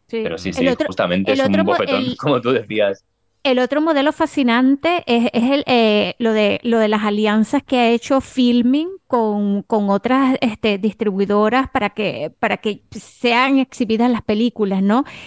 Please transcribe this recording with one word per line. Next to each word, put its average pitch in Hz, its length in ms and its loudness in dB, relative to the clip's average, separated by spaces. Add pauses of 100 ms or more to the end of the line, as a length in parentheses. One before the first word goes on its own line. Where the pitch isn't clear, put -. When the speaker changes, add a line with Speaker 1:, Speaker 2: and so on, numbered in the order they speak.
Speaker 1:
Sí. 226 160 -6
Speaker 2:
Pero 165 140 -6
sí, - 120 -8
Speaker 1:
El - 60 -8
Speaker 2:
sí, 262 140 0
Speaker 1:
otro, 294 180 -2
Speaker 2:
justamente 196 460 -2
Speaker 1:
el 269 60 0
Speaker 2:
es 269 60 0
un 196 60 0
Speaker 1:
otro 98 140 2
mo-, 101 80 2
Speaker 2:
bofetón, 262 300 -2
Speaker 1:
el 254 140 -6
Speaker 2:
<laughs> - 0 -
como 135 240 0
tú 120 100 -2
decías. 107 520 -2 (400)
Speaker 1:
el 262 160 0
otro 262 200 -2
modelo 302 320 2
fascinante 277 960 0
es, 233 260 2
es 233 200 0
el, 277 160 0
eh, 214 500 2
lo 226 160 0
de, 208 300 2
lo 233 160 2
de 214 80 2
las 214 160 0
alianzas 214 600 0
que 262 140 -2
ha 233 140 4
hecho 262 300 0
Filming 247 680 0 (160)
con, 208 560 0
con 208 300 0
otras, 262 500 2
este, 214 380 -2
distribuidoras 208 920 0
para 208 220 -2
que, 165 480 -6
para 208 180 -2
que 208 320 -6
sean 247 720 0
exhibidas 233 500 0
las 226 140 -2
películas, 208 580 -2
¿no? 220 240 2 (220)